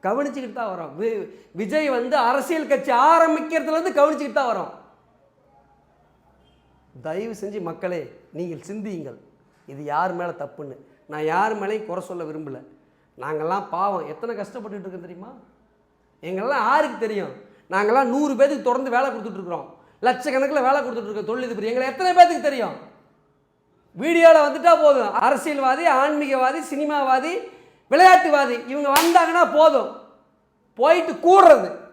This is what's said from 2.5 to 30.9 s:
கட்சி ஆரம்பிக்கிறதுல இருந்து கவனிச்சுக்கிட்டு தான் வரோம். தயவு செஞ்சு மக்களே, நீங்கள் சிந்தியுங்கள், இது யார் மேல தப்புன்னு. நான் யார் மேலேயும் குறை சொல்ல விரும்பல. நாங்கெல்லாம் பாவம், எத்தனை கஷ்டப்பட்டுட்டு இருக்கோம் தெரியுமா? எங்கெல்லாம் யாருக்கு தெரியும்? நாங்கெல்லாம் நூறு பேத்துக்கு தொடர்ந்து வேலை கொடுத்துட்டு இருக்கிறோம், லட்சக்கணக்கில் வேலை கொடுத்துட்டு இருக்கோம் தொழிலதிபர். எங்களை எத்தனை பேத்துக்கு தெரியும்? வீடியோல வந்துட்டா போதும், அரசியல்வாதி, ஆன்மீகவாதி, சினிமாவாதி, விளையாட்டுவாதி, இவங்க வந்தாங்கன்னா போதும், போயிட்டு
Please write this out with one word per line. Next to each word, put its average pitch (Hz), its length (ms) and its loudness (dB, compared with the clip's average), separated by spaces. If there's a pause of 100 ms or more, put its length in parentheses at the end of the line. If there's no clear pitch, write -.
கட்சி 269 240 0
ஆரம்பிக்கிறதுல 311 840 2
இருந்து 359 140 -2
கவனிச்சுக்கிட்டு 285 400 2
தான் 240 240 -2
வரோம். 175 180 -8 (2250)
தயவு 196 400 -8
செஞ்சு 202 200 -8
மக்களே, 170 400 -8 (320)
நீங்கள் 165 340 -10
சிந்தியுங்கள், 185 500 -12 (500)
இது 139 160 -16
யார் 160 300 -2
மேல 175 180 -6
தப்புன்னு. 143 440 -14 (320)
நான் 151 160 -8
யார் 190 380 -2
மேலேயும் 214 240 -6
குறை 180 180 -8
சொல்ல 175 200 -12
விரும்பல. 151 360 -12 (580)
நாங்கெல்லாம் 156 520 -6
பாவம், 180 380 -4
எத்தனை 226 280 -10
கஷ்டப்பட்டுட்டு 208 440 -12
இருக்கோம் 185 220 -16
தெரியுமா? 180 300 -20 (920)
எங்கெல்லாம் 208 460 -4
யாருக்கு 277 300 0
தெரியும்? 202 360 -6 (360)
நாங்கெல்லாம் 214 360 2
நூறு 277 280 -2
பேத்துக்கு 277 280 2
தொடர்ந்து 254 280 -2
வேலை 262 200 0
கொடுத்துட்டு 214 240 -10
இருக்கிறோம், 175 420 -12 (260)
லட்சக்கணக்கில் 262 680 -2
வேலை 285 140 2
கொடுத்துட்டு 226 280 -8
இருக்கோம் 208 160 -8
தொழிலதிபர். 226 380 -8
எங்களை 254 240 -2
எத்தனை 359 260 -2
பேத்துக்கு 349 280 6
தெரியும்? 240 340 -4 (1200)
வீடியோல 330 380 6
வந்துட்டா 311 440 2
போதும், 269 320 4
அரசியல்வாதி, 269 720 0
ஆன்மீகவாதி, 277 720 0
சினிமாவாதி, 294 800 -2 (540)
விளையாட்டுவாதி, 294 760 6
இவங்க 277 220 -4
வந்தாங்கன்னா 330 640 4
போதும், 311 420 4 (800)
போயிட்டு 320 400 2